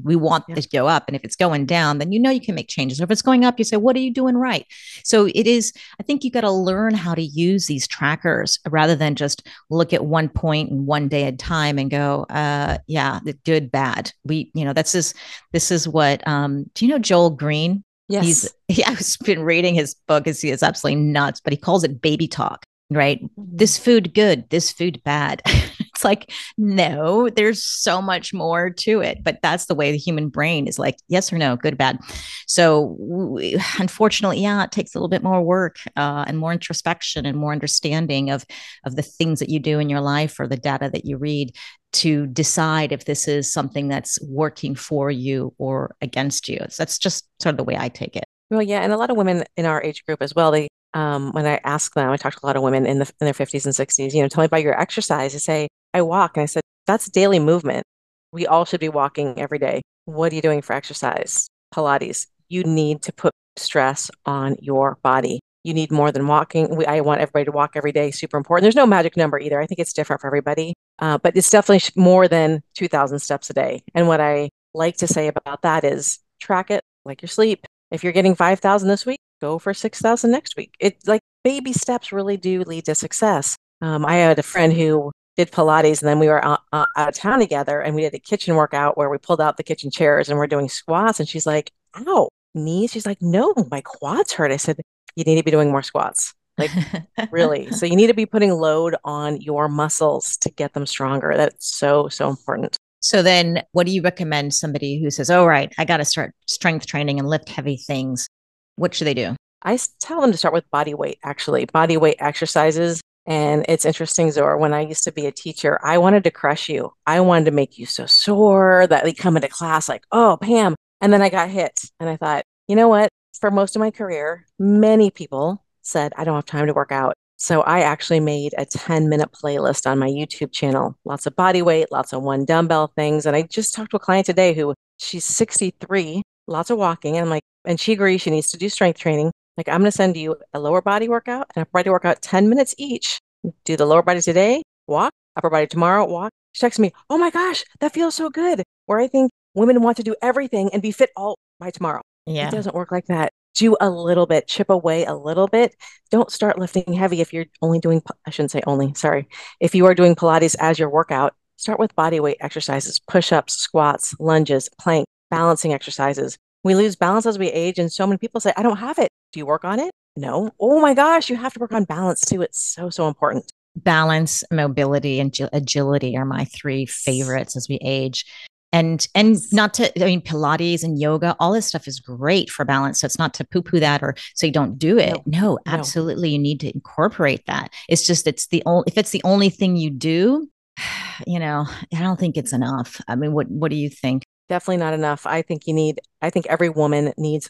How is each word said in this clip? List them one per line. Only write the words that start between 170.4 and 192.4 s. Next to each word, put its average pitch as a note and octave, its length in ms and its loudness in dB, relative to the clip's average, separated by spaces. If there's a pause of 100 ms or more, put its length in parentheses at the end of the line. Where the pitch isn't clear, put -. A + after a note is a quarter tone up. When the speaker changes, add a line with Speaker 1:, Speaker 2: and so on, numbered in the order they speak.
Speaker 2:
Oh C#4 200 4
my C#4+ 140 4
gosh, D#4 360 2
you B3 80 -4
have B3+ 160 -8
to A3+ 60 -16
work A#3 120 -8
on G#3+ 140 0
balance F3 360 -4
too. F3+ 220 -2
It's - 180 -6
so, F3 300 -8
so E3 160 -2
important. - 420 -2 (260)
Speaker 1:
Balance, D#3+ 760 2
mobility, C#3+ 680 0
and C#3 140 -2
gi-, C#3 200 -4
agility C#3 640 0
are C3 80 -2
my C3+ 200 -4
three C3+ 360 -6
Speaker 2:
Yes. B2+ 120 -8
Speaker 1:
favorites C3 640 -4
as B2 140 -8
we C#3 120 -4
age. C3+ 440 -4 (480)
And, E3 320 2 (100)
and G#3+ 200 6
Speaker 2:
Yes. - 180 -6
Speaker 1:
not G#3+ 220 2
to, G#3 260 0
I F3+ 40 2
mean, F3+ 160 2
Pilates D#3+ 640 -2
and D#3 160 -2
yoga, D#3 400 0
all E3+ 140 2
this A3 140 -2
stuff - 200 -6
is C3+ 140 -12
great C#3+ 480 -2
for - 160 -6
balance. C#3 340 0
So D3 60 -2
it's - 120 -4
not D#3+ 180 -2
to D3 100 -8
poo-poo F3 340 -2
that D3 240 2
or C#3 120 -4 (200)
say, D#3 160 -2
"Don't C#3 260 -2
do F3+ 220 4
it." - 160 2 (100)
Speaker 2:
No. D#3+ 160 0
Speaker 1:
No, G#3 120 2
Speaker 2:
No. - 120 -2
Speaker 1:
absolutely. D#3+ 640 -4
You D3 100 0
need C#3+ 200 -2
to C#3+ 140 -6
incorporate D3+ 720 -2
that. C3+ 260 -6 (160)
It's - 160 0
just, E3+ 220 0
it's - 200 -4
the E3+ 180 0
only, E3+ 220 2
if - 100 -2
it's G#3 140 -2
the - 120 -4
only G3 260 4
thing F3+ 280 0
you D#3 120 -2
do, F3 580 0 (300)
<sighs> - 480 -12
you F3 140 -2
know, D3+ 260 -2 (300)
I D#3+ 40 -4
don't F3+ 200 0
think E3+ 180 -2
it's C3 160 -6